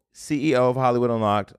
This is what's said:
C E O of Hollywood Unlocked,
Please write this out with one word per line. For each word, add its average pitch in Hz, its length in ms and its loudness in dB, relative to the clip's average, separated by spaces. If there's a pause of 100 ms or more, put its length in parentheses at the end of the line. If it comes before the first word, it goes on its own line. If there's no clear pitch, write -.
(120)
C 151 400 -4
E 127 40 2
O 127 140 4
of 123 60 -2
Hollywood 123 340 0
Unlocked, 104 500 -2